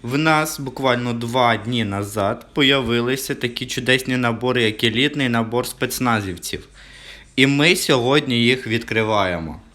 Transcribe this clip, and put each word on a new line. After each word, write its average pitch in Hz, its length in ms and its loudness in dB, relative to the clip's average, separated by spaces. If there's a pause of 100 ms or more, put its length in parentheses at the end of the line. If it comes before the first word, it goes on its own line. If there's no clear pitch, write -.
В 123 160 -2
нас 156 420 2
буквально 123 520 0
два 117 440 2
дні 113 280 -2
назад 101 680 -4
появилися 131 800 0
такі 123 320 -6
чудесні 127 500 0
набори, 123 460 0
як 107 220 0
елітний 135 440 0
набор 117 380 0
спецназівців. 110 1000 -4 (680)
І 135 100 6
ми 147 300 4
сьогодні 127 680 2
їх 127 220 2
відкриваємо. 107 960 -2 (140)